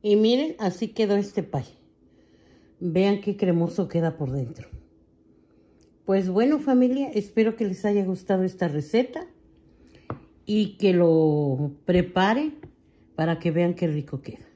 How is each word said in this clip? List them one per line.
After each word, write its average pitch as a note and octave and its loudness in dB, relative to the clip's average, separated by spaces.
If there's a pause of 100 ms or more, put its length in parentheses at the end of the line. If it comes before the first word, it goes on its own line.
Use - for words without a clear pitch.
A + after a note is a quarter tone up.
Y G#3 4
miren, B3 2
así G#3 -4
quedó G3+ 0
este G3+ -2
pie. - -6 (1120)
Vean F#3 0
qué G3+ -4
cremoso E3+ 0
queda E3 -2
por C3+ -6
dentro. C3 -8 (1400)
Pues F#3+ 0
bueno, B3 2
familia, C4 2
espero A3 0
que A3+ -2
les F#3+ -6
haya G3+ 2
gustado F#3 -2
esta F3+ -2
receta A#3+ -2 (1160)
y G#3 0
que F#3+ 4
lo D3+ 2 (120)
preparen F#3+ 0 (560)
para D#3+ 0
que E3 -2
vean F3 0
qué F3 -2
rico D3 -6
queda. - -18